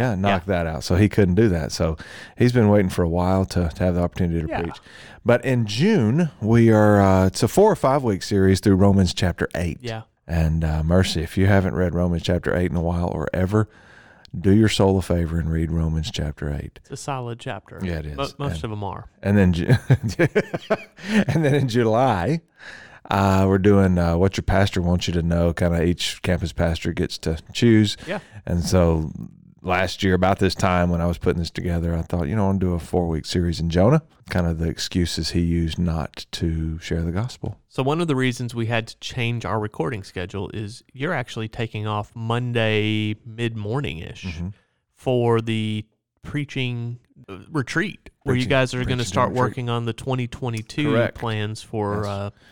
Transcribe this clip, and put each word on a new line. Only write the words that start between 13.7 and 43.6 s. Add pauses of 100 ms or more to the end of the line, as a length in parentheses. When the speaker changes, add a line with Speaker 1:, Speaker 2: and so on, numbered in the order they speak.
Speaker 1:
do
your
soul
a
favor
and
read
Romans
chapter
eight.
Speaker 2:
It's
a
solid
chapter.
Speaker 1:
Yeah,
it
is.
Speaker 2:
Mo-, (100)
most
Speaker 1:
And
Speaker 2:
of
'em
are. (120)
Speaker 1:
And
then
Ju-, (140)
<laughs> (800)
and
then
in
July, (680)
uh,
we're
doing,
uh,
What
Your
Pastor
Wants
You
to
Know.
Kinda
each
campus
pastor
gets
to (140)
choose. (100)
Speaker 2:
Yeah. (260)
Speaker 1:
And
so (500)
last
year,
about
this
time
when
I
was
putting
this
together,
I
thought,
you
know,
I
wanna
do
a
four-week
series
in
Jonah, (280)
kind
of
the
excuses
he
used
not
to
share
the
gospel. (100)
Speaker 2:
So
one
of
the
reasons
we
had
to
change
our
recording
schedule
is (100)
you're
actually
taking
off
Monday (100)
mid-morning-ish